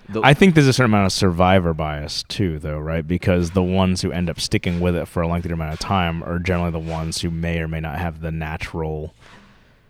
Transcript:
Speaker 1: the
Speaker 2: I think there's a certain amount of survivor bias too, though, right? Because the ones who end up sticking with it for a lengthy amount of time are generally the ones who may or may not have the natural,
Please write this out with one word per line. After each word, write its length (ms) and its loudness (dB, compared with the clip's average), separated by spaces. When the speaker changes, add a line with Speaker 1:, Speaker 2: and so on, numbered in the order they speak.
Speaker 1:
the 160 -4
Speaker 2:
I 100 8
think 220 6
there's 120 6
a 40 6
certain 200 4
amount 160 6
of 40 0
survivor 640 4
bias 500 -6
too, 340 -4
though, 220 -8
right? 260 -4
Because 460 0
the 100 2
ones 400 2
who 120 -2
end 160 -2
up 100 -8
sticking 400 -2
with 160 2
it 140 -4
for 120 -4
a 60 0
lengthy 220 -2
amount 240 -6
of 60 -8
time 440 -2
are 160 -4
generally 320 0
the 80 -4
ones 400 -6
who 100 -4
may 300 -4
or 80 -4
may 140 -6
not 180 -6
have 220 -8
the 100 -6
natural, 800 -8